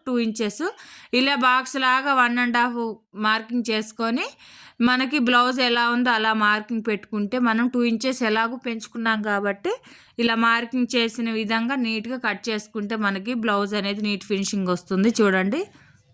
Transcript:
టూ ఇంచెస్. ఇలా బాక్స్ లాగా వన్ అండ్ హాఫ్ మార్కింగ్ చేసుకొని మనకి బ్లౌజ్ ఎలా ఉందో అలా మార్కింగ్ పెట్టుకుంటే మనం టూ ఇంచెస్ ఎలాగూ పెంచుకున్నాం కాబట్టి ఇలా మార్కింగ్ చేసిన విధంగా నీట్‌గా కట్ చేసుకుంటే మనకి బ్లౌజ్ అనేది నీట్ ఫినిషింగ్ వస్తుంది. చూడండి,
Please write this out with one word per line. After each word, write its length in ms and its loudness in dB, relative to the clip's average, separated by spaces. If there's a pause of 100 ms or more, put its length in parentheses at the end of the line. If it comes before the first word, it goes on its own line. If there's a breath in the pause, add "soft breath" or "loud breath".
టూ 160 -4
ఇంచెస్. 460 -2 (480 loud breath)
ఇలా 280 2
బాక్స్ 380 2
లాగా 360 2
వన్ 240 2
అండ్ 200 0
హాఫ్ 220 0 (400)
మార్కింగ్ 480 0
చేసుకొని 580 -2 (540 loud breath)
మనకి 400 2
బ్లౌజ్ 400 4
ఎలా 280 2
ఉందో 220 2
అలా 240 2
మార్కింగ్ 500 2
పెట్టుకుంటే 540 -4
మనం 300 2
టూ 160 0
ఇంచెస్ 380 0
ఎలాగూ 360 0
పెంచుకున్నాం 640 -4
కాబట్టి 500 -2 (460 loud breath)
ఇలా 180 2
మార్కింగ్ 540 0
చేసిన 420 -2
విధంగా 440 -2
నీట్‌గా 420 -4
కట్ 260 -4
చేసుకుంటే 520 -4
మనకి 380 -2
బ్లౌజ్ 400 0
అనేది 280 -2
నీట్ 220 -2
ఫినిషింగ్ 440 -2
వస్తుంది. 420 2
చూడండి, 500 2 (540 soft breath)